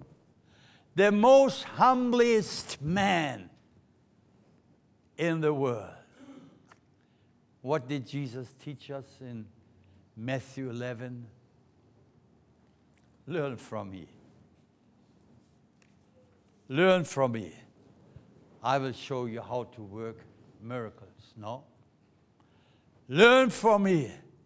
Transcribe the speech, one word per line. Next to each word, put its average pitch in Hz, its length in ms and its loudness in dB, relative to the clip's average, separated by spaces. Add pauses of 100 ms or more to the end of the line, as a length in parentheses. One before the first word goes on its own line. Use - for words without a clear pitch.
(960)
the 202 160 6
most 262 520 6
humblest 240 1160 2
man 156 680 -2 (1700)
in 160 240 -2
the 151 120 0
world. 120 420 -4 (1700)
What 131 260 -4
did 139 200 -6
Jesus 131 520 -10
teach 143 320 -16
us 139 140 -12 (160)
in 117 260 -14 (680)
Matthew 131 540 -8
eleven? 120 580 -10 (2000)
"Learn 143 280 -4
from 104 360 -10
me. 90 160 -16 (2500)
Learn 180 360 4
from 131 300 0
me. 101 220 -10 (1080)
I 131 160 0
will 135 120 -4
show 123 340 -8
you 113 160 -10
how 117 220 -6
to - 180 -16
work 107 360 -12 (420)
miracles." 110 800 -14
No? 113 260 -14 (1400)
"Learn 233 440 6
from 202 320 2
me. 160 280 0 (340)